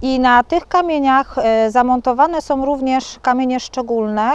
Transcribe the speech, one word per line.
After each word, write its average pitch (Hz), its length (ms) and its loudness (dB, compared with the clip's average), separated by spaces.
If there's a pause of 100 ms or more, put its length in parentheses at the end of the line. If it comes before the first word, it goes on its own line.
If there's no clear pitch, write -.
I 262 180 -2
na 247 240 4
tych - 240 -2
kamieniach, 277 720 0
e, 220 320 2
zamontowane 254 720 0
są 269 240 -2
również 262 560 -2
kamienie 254 380 0
szczególne 226 760 -4